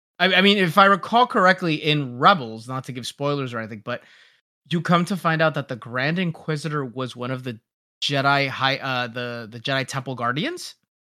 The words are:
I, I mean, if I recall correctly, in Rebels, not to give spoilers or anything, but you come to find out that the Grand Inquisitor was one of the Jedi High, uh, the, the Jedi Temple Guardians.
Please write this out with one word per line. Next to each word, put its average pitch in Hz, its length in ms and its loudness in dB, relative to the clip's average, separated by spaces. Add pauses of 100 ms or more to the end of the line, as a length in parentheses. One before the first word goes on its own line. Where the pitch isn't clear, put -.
(200)
I, 185 160 4
I 180 60 6
mean, 202 160 6
if 185 200 2
I 196 80 10
recall 208 420 4
correctly, 185 480 2
in 139 440 -2
Rebels, 123 480 2
not 131 180 -6
to - 60 -12
give 120 160 -10
spoilers 143 460 -4
or 117 60 -6
anything, 110 240 -10
but 120 180 -8 (680)
you 170 120 0
come 175 240 4
to 202 120 -4
find 160 240 0
out 156 140 4
that 139 120 -6
the 131 80 -8
Grand 127 440 -4
Inquisitor 156 680 -4
was 127 300 -8
one 123 160 -6
of 127 120 -6
the 120 160 -8 (440)
Jedi 139 460 2
High, 131 280 0
uh, 127 300 -4
the, 120 440 -8
the 120 80 -14
Jedi 135 280 -2
Temple 135 280 -6
Guardians. 143 600 -4 (340)